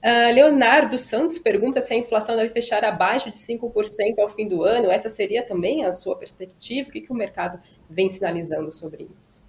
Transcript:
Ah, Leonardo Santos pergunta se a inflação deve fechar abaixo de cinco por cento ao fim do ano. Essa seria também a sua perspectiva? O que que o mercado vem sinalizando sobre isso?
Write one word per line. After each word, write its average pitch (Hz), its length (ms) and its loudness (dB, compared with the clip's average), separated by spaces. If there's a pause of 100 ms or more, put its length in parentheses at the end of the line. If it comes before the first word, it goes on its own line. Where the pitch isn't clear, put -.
Ah, 233 300 4
Leonardo 262 640 6
Santos 294 400 -2
pergunta 226 420 0
se 240 140 -4
a 226 40 2
inflação 226 380 -2
deve 226 140 0
fechar 226 340 -2
abaixo 214 460 0
de 202 80 -14
cinco 233 320 -8
por 214 160 -2
cento 214 320 -2
ao 208 120 2
fim 214 180 -6
do 175 160 -2
ano. 214 260 2
Essa 214 220 0
seria 220 340 -4
também 214 400 -2
a 180 60 0
sua - 240 -6
perspectiva? - 760 -10
O - 20 -20
que - 100 -12
que - 100 -14
o 247 40 -6
mercado 185 440 -6 (280)
vem 185 220 0
sinalizando 165 640 -6
sobre - 420 -14
isso? - 360 -20